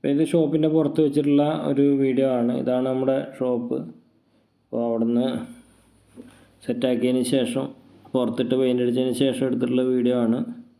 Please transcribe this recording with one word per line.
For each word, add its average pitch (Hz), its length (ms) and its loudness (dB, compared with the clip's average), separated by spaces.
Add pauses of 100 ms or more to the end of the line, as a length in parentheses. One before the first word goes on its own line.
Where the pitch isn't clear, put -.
(120)
ഇത് 143 100 2 (100)
ഷോപ്പിൻ്റെ 156 440 2
പുറത്ത് 147 300 2
വെച്ചിട്ടുള്ള 143 380 2 (280)
ഒരു 139 120 2 (200)
വീഡിയോ 135 240 2 (120)
ആണ്. 120 220 0
ഇതാണ് 127 300 0
നമ്മുടെ 131 260 0 (200)
ഷോപ്പ്. 123 400 -2 (840)
അപ്പോൾ 117 240 -6
അവിടുന്ന് 117 400 0 (1400)
സെറ്റാക്കിയതിന് 127 580 0 (120)
ശേഷം, 131 300 -2 (480)
പുറത്തിട്ട് 123 480 0
പെയിന്റ് 123 240 2
അടിച്ചതിന് 123 380 0
ശേഷം 135 260 0
എടുത്തിട്ടുള്ള 123 340 0 (100)
വീഡിയോ 123 220 2 (100)
ആണ്. 120 140 2 (400)